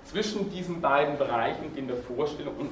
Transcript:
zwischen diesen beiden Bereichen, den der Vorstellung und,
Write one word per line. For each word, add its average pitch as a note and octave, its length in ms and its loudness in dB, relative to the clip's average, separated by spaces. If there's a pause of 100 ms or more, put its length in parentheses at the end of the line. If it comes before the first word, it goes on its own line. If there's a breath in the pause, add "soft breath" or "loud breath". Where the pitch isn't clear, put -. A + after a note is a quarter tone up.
zwischen G#3 480 0
diesen F3 300 -4
beiden D3 360 4
Bereichen, A#2+ 560 0
den C3+ 140 -6
der B2 100 -2
Vorstellung C3+ 600 -2
und, C#3+ 140 -4